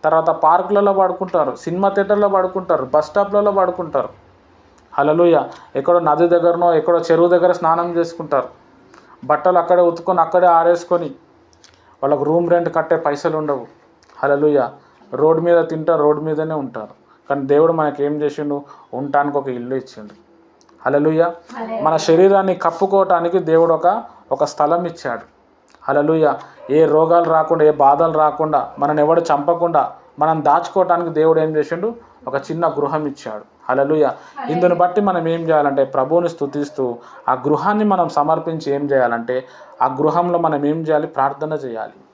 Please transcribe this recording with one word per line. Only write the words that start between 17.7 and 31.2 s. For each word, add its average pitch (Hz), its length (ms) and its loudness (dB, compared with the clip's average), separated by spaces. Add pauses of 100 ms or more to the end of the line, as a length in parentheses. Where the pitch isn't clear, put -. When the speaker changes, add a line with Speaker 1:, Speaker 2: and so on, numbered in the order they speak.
Speaker 1:
మనకి 147 320 -2
ఏం 147 180 -4
చేసిండు? 143 400 -4 (320)
ఉండటానికి 143 440 -2
ఒక 135 100 -4
ఇల్లు 123 260 -8
ఇచ్చిండు. 110 400 -12 (720)
హల్లెలూయా. 156 460 2 (240)
Speaker 2:
హల్లెలూయా. - 260 -8
Speaker 1:
మన 208 140 0
శరీరాన్ని 190 580 4
కప్పుకోవటానికి 185 840 0
దేవుడు 165 360 4
ఒక, 180 280 0 (300)
ఒక 143 120 0
స్థలం 156 400 0
ఇచ్చాడు. 131 560 -10 (420)
హల్లెలూయా. 147 560 2 (320)
ఏ 156 140 4
రోగాలు 165 400 4
రాకుండా, 160 400 0
ఏ 151 60 6
బాధలు 147 420 4
రాకుండా, 151 680 0
మనల్ని 147 240 0
ఎవడు 165 180 4
చంపకుండా, 165 720 0 (260)
మనం 156 260 0
దాచుకోవటానికి 175 680 0
దేవుడు 156 300 2